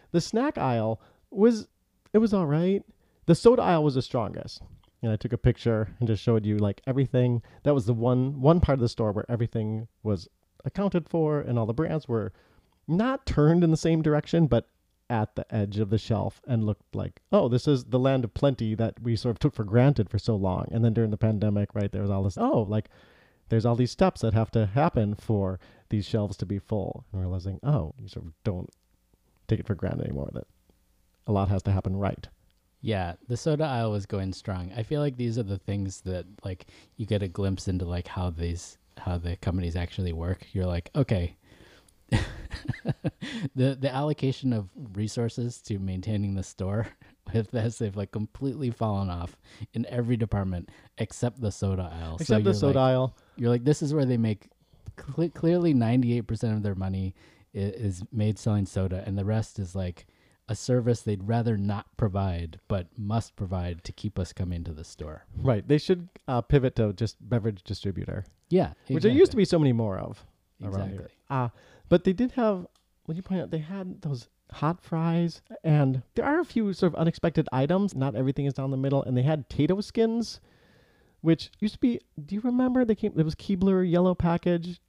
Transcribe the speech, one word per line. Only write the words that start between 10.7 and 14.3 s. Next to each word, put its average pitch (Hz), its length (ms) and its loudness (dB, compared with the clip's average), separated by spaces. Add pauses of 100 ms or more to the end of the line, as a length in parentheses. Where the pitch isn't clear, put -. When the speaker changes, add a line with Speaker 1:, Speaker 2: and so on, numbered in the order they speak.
Speaker 1:
for 156 320 0
and 120 160 -2
all 113 100 0
the 117 60 0
brands 160 360 -2
were 113 240 -2 (560)
not 226 360 0
turned 160 380 6
in 165 80 6
the 160 60 4
same 160 260 2
direction, 151 460 2